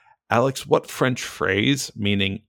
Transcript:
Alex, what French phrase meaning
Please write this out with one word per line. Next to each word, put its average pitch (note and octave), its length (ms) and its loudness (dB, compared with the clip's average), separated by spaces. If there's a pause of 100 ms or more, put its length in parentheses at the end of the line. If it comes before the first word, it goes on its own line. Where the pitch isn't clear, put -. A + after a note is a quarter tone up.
(300)
Alex, C3 360 2
what - 220 2
French B2+ 360 -2
phrase A2+ 720 0
meaning G2 560 0